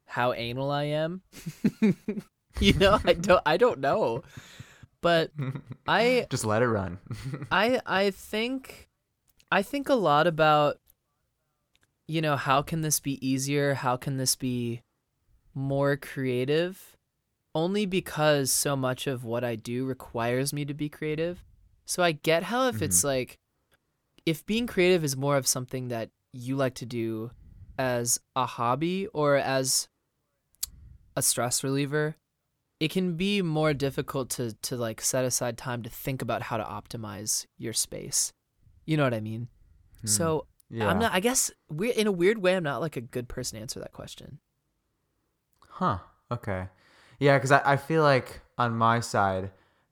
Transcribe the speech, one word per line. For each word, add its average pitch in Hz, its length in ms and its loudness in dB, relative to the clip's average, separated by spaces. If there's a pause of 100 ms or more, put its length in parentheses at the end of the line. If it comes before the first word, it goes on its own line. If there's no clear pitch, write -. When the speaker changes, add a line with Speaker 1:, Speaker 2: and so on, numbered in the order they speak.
Speaker 1:
how 123 260 0
anal 123 380 -4
I 143 140 -2
am. 160 420 -4
<laughs> - 60 -20 (1300)
You 196 140 6
know, 196 320 6
I - 80 6
don't, 175 320 4
I 156 140 2
don't 226 220 2
know. 139 420 0 (800)
But 170 280 4 (300)
Speaker 2:
<laughs> - 260 -18
Speaker 1:
I 226 440 2
Speaker 2:
Just 120 160 -2
let 107 160 2
it 123 60 4
run. 92 300 -2 (280)
<laughs> 135 260 -10
Speaker 1:
I, 226 320 2
I 196 280 0
think, 247 760 -8 (640)
I 185 80 2
think 277 300 -4
a - 40 4
lot 160 320 6
about, 151 520 4 (1300)
you 156 140 -2
know, 151 140 2
how 139 260 2
can 160 180 -4
this 151 180 0
be 139 280 -4
easier? 139 480 2
How 127 240 0
can 135 180 -4
this 131 200 0
be 120 440 -4 (720)
more 139 440 0
creative? 139 1000 -2 (580)
Only 190 300 0
because 151 640 2
so - 240 0
much 127 320 -2
of 127 160 -4
what 117 220 -4
I 120 120 -2
do 120 280 -6
requires 127 720 -2
me 147 100 -4
to 147 80 -6
be 147 160 -6
creative. 156 560 -6 (400)
So - 180 0
I 170 100 6
get 160 320 2
how 247 240 2
if - 120 -2
it's 170 200 4
Speaker 2:
Mm-hmm. 147 60 2
Speaker 1:
like, 131 320 -2 (840)
if 160 220 -2
being 226 200 0
creative 180 380 4
is 135 100 0
more 139 220 0
of 131 100 0
something 127 420 -4
that 113 200 -6 (240)
you 127 240 -6
like 135 200 2
to 131 100 -10
do 113 460 -4 (460)
as 123 400 0 (160)
a 127 120 2
hobby 156 640 -2
or 147 280 2
as 135 520 0 (1300)
a 135 80 -4
stress 123 400 0
reliever, 143 540 -2 (640)
it 156 120 0
can 185 260 0
be 196 240 0
more 156 320 2
difficult 135 560 -2
to, 117 320 -4
to, - 160 -6
like, 113 240 -4
set 131 240 0
aside 120 320 -2
time 120 260 -8
to 117 60 -12
think 131 320 -8
about 117 220 -4
how 117 160 -4
to 104 60 -4
optimize 107 800 -8 (100)
your 120 160 -8
space. - 640 -4 (500)
You 156 140 0
know 147 60 4
what 123 100 2
I 110 60 -4
mean? 110 280 -8 (540)
Speaker 2:
Hmm. 113 60 -8
Speaker 1:
So 156 380 0 (220)
Speaker 2:
Yeah. 110 220 -2
Speaker 1:
I'm 185 80 2
not, 226 160 2
I 185 60 2
guess 247 300 0 (200)
we, 175 200 -2
in 214 160 0
a 208 60 2
weird 185 240 4
way, 185 180 2
I'm 185 100 0
not, 139 180 -4
like, 147 160 -6
a - 20 -6
good 123 280 -8
person - 280 -8
to 107 60 -12
answer - 180 -10
that - 120 -12
question. - 480 -16 (1300)
Speaker 2:
Huh. 147 280 -2 (320)
Okay. 95 380 -6 (500)
Yeah, 139 200 6
'cause 131 140 0
I, 143 120 6
I 139 120 4
feel 160 260 0
like 139 400 2 (160)
on 120 180 0
my 117 240 4
side, 98 500 0 (420)